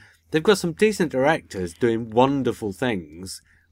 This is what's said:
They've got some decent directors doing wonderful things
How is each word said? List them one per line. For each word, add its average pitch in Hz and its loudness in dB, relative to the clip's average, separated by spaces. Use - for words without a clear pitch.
They've 156 0
got 175 4
some 170 -4
decent 196 0
directors 131 -2
doing 117 0
wonderful 123 2
things 92 -6